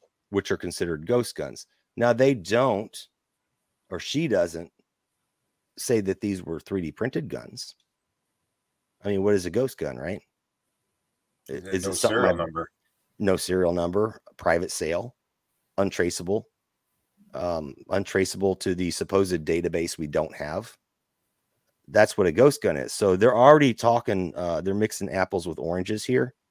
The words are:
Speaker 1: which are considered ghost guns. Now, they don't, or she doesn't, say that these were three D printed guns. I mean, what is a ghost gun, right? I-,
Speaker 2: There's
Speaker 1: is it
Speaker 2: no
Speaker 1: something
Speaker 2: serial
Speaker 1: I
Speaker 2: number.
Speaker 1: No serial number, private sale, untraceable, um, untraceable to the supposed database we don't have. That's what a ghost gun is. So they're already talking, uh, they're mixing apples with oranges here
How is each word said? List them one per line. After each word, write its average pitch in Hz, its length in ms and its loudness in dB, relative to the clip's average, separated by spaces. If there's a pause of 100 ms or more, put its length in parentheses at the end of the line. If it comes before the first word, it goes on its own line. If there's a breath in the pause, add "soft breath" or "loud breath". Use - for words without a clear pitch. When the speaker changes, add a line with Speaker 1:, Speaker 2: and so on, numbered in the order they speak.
(300)
Speaker 1:
which 98 200 -2
are 95 60 0
considered 85 500 -6
ghost 120 300 0
guns. 69 320 -10 (280)
Now, 120 160 4
they 131 220 4
don't, 107 640 0 (920)
or 87 120 -10
she 160 260 -4
doesn't, 87 460 -2 (1080)
say 117 220 0
that 95 200 -4
these 98 220 -4
were 82 160 -8
three 98 220 -6
D 80 100 -6
printed 131 380 -6
guns. - 480 -14 (1300)
I 101 40 -4
mean, 98 140 0
what 104 120 4
is 92 120 0
a 90 40 -4
ghost 120 280 -2
gun, 69 180 -6
right? 82 240 -8 (1300)
I-, 67 120 -10
Speaker 2:
There's 95 140 -6
Speaker 1:
is 95 120 -2
it 98 40 -2
Speaker 2:
no 92 40 -4
Speaker 1:
something - 220 2
Speaker 2:
serial 90 180 4
Speaker 1:
I - 20 -2
Speaker 2:
number. 82 320 -6 (520)
Speaker 1:
No 104 160 4
serial 90 360 0
number, 90 480 -2 (160)
private - 360 0
sale, 87 420 -4 (640)
untraceable, 95 720 -2 (840)
um, 82 420 -6 (140)
untraceable 95 640 0
to 95 180 -2
the 87 160 -2
supposed 90 540 0
database 82 540 -2
we 78 100 -6
don't 78 260 -2
have. 110 420 -8 (1080)
That's 107 320 4
what 98 80 4
a 85 60 4
ghost 127 280 6
gun 87 160 2
is. 64 160 -6
So 98 220 4
they're 104 220 4
already 139 360 8
talking, 113 640 0
uh, 85 280 -4
they're 98 120 -2
mixing 104 360 -2
apples 92 360 -2
with 80 140 -8
oranges 92 440 -4
here 127 300 0 (160)